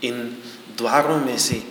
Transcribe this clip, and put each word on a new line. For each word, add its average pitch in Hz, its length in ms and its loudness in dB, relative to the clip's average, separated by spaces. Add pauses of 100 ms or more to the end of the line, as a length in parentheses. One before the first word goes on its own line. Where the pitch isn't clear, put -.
इन 120 380 -6 (340)
द्वारों 143 440 4
में 123 180 0
से 113 320 0